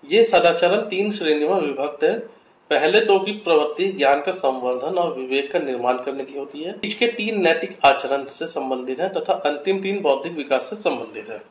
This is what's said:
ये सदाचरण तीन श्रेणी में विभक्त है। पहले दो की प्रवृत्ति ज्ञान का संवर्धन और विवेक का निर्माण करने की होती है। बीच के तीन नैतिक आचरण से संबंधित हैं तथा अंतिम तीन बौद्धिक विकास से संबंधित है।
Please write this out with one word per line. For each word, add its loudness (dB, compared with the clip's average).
ये 8
सदाचरण 4
तीन -2
श्रेणी 0
में 2
विभक्त -4
है। -2
पहले 4
दो 4
की -2
प्रवृत्ति 2
ज्ञान 2
का -2
संवर्धन -2
और -2
विवेक -2
का 0
निर्माण -2
करने -8
की -12
होती -12
है। -10
बीच -6
के 0
तीन -2
नैतिक 0
आचरण 2
से -10
संबंधित -4
हैं -2
तथा -2
अंतिम 0
तीन -4
बौद्धिक 0
विकास -2
से -10
संबंधित -6
है। -12